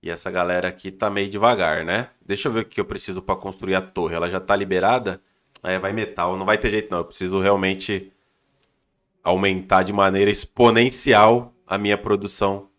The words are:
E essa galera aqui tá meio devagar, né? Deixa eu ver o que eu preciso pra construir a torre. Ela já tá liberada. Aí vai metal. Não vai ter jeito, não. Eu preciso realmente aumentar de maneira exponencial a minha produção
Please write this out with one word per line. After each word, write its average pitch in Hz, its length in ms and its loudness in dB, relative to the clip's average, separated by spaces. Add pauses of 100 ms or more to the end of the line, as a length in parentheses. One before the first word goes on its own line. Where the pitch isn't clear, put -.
E 82 80 -8
essa 85 200 -8
galera 90 380 0
aqui 92 220 -10
tá 104 180 -2
meio 101 220 -2
devagar, 98 520 0
né? 98 280 -4 (100)
Deixa - 280 -4
eu 123 40 -2
ver 113 80 0
o 107 60 -4
que - 120 -10
eu 101 60 0
preciso 95 380 -10
pra 95 120 -4
construir 95 400 -6
a 95 60 2
torre. 87 340 -6
Ela 85 140 -2
já 92 100 -4
tá 98 160 0
liberada. 98 640 0 (440)
Aí 92 160 -2
vai 98 160 -4
metal. 95 420 -4
Não 95 80 -6
vai 107 140 2
ter 110 120 -2
jeito, 107 200 -4
não. 90 80 -4
Eu 85 80 -4
preciso 95 340 -4
realmente 95 720 -2 (1080)
aumentar 95 600 2
de 98 120 -4
maneira 98 360 4
exponencial 117 1200 4 (120)
a 95 120 -4
minha 104 180 0
produção 101 720 -2 (100)